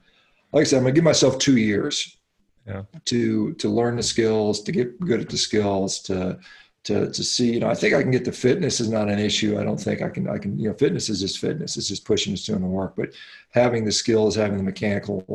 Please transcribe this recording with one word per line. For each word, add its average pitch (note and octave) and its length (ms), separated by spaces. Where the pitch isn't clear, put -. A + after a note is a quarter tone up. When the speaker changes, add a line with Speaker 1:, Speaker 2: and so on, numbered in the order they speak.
Speaker 1:
like D3+ 100
I - 40
said, C3+ 120
I'm B2 60
gonna C3 100
give E3 100
myself C#3+ 340
two C3 200
years G#2+ 600
Speaker 2:
Yeah. G2 180
Speaker 1:
to, A2 480
to - 160
learn A#2+ 280
the A2+ 60
skills, A2 600
to - 80
get A#2+ 280
good E3 220
at - 80
the - 80
skills, G2+ 640
to, F#2 360
to, G2+ 260
to - 120
see, A#2+ 300
you A#2 60
know, A2+ 80
I A#2 80
think - 180
I - 80
can B2+ 100
get B2 140
the - 60
fitness C3+ 480
is A2+ 100
not G#2+ 200
an G2+ 100
issue. G#2 400
I G#2 40
don't G#2+ 160
think G#2 220
I F3+ 80
can, - 200
I G#2 80
can, - 200
you G#2+ 120
know, - 60
fitness D3+ 340
is G2 100
just F#2+ 200
fitness. - 380
It's - 120
just G2 160
pushing, G2+ 280
it's F#2+ 120
doing G#2 160
the F#2 60
work, F#2+ 280
but A#2+ 140
having A#2+ 320
the G#2+ 80
skills, G#2+ 440
having G#2 220
the F#2+ 60
mechanical G2+ 720